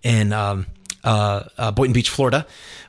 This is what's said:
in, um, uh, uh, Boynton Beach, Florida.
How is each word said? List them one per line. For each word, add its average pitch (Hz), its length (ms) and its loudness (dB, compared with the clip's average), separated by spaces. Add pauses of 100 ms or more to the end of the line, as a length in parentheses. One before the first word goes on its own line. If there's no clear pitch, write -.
in, 110 280 2
um, 101 360 -2 (360)
uh, 104 420 0 (120)
uh, 110 140 -2
Boynton 123 220 2
Beach, 120 180 2
Florida. 139 340 0 (440)